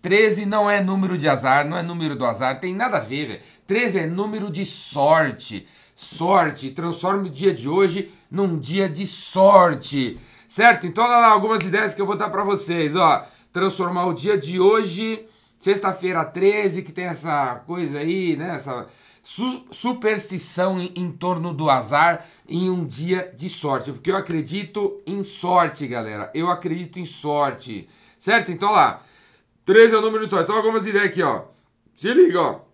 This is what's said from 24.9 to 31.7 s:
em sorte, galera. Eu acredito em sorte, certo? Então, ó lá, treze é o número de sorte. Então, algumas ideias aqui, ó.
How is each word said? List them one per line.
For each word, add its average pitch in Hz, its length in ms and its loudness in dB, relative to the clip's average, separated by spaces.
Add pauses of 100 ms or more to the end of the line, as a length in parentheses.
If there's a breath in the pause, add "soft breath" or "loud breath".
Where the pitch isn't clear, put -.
em 196 200 -6
sorte, 175 640 0
galera. 107 440 -6
Eu 165 160 -2
acredito 180 520 -4
em 170 60 -8
sorte, 135 840 -4 (320 soft breath)
certo? 202 320 0
Então, 196 180 -2
ó - 20 2
lá, 143 300 2 (640 soft breath)
treze 226 300 8
é - 20 4
o 214 40 2
número 220 240 -2
de - 40 -8
sorte. 175 140 0
Então, 202 120 0
algumas 220 300 0
ideias 202 200 2
aqui, 175 180 0
ó. 120 180 0 (540)